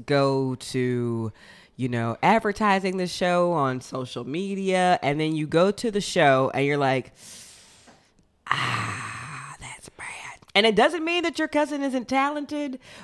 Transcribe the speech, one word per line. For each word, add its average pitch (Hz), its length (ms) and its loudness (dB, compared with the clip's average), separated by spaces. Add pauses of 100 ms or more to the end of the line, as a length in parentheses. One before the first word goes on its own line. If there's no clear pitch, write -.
go 139 500 2
to, 120 760 -2 (460)
you 127 120 -2
know, 117 320 -2
advertising 196 760 2
the 180 100 -2
show 175 460 0
on 131 260 0
social 127 480 -8
media, 185 760 0
and 147 160 0
then 156 160 0
you 156 140 -2
go 175 240 4
to 226 180 -2
the 202 120 -2
show 135 520 4
and 135 120 2
you're 143 120 0
like, 131 360 0 (1300)
"Ah, - 1120 -6
that's - 300 -16
bad." - 160 -16 (480)
And 202 120 6
it 220 100 6
doesn't 311 280 4
mean 339 200 0
that 330 160 -2
your 311 80 0
cousin 294 360 0
isn't 254 240 -4
talented 285 720 -2 (240)